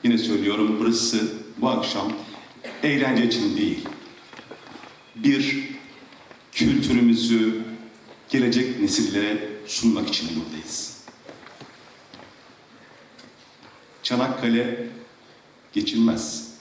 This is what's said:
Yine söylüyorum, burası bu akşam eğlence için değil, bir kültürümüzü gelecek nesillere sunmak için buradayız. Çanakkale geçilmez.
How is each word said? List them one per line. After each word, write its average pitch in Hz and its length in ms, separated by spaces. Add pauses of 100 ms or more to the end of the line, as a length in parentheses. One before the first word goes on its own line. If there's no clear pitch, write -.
Yine 117 140
söylüyorum, 107 640
burası 113 520 (240)
bu 117 120
akşam - 440 (720)
eğlence 131 440
için 107 300
değil, - 320 (1300)
bir 139 520 (840)
kültürümüzü 113 1080 (680)
gelecek 123 520
nesillere 104 680 (180)
sunmak 92 420
için 78 280
buradayız. - 600 (3000)
Çanakkale 120 840 (840)
geçilmez. - 760 (120)